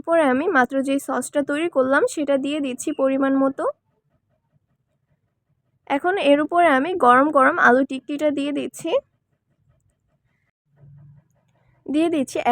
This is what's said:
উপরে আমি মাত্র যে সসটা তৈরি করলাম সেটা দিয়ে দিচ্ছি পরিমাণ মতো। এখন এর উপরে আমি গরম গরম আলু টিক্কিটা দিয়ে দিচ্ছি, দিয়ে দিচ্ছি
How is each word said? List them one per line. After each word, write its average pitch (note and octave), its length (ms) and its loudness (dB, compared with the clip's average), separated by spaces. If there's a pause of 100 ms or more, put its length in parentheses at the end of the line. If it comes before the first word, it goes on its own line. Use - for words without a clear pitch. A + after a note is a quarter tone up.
উপরে E4 220 0 (100)
আমি C4+ 140 -2 (100)
মাত্র B3+ 180 0 (140)
যে C#4 60 0 (140)
সসটা C4 320 -4 (100)
তৈরি D#4 260 -2
করলাম C4 260 2 (120)
সেটা C#4 200 -2 (100)
দিয়ে D4 220 -4
দিচ্ছি B3 220 -8 (120)
পরিমাণ C4+ 320 0 (100)
মতো। C4+ 220 -2 (2250)
এখন F4 180 -2 (160)
এর C#4+ 140 6
উপরে F4 240 2 (100)
আমি D4+ 120 -2 (140)
গরম B3+ 220 6 (100)
গরম C4+ 200 4 (120)
আলু B3+ 220 4
টিক্কিটা D4 380 -4 (100)
দিয়ে C#4+ 200 -4
দিচ্ছি, C4 320 -8 (3000)
দিয়ে D#4+ 220 2
দিচ্ছি C#4+ 240 -4 (140)